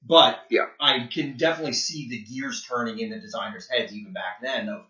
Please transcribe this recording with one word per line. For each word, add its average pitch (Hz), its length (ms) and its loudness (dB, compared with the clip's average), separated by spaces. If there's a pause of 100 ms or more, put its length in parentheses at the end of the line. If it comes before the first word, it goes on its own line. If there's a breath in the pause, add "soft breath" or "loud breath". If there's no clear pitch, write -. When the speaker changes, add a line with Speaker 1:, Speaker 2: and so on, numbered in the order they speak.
Speaker 1:
But 156 340 8 (100)
Speaker 2:
Yeah. - 180 4 (120)
Speaker 1:
I 131 320 2
can 143 240 -4
definitely 156 380 0
see 147 360 -4
the 110 140 -8
gears 127 400 -8
turning 117 360 -4
in 113 100 -4
the 107 100 -8
designers' 101 500 -10
heads 113 240 -2
even 101 200 -12
back - 280 -8
then 120 280 -4
of 104 200 -10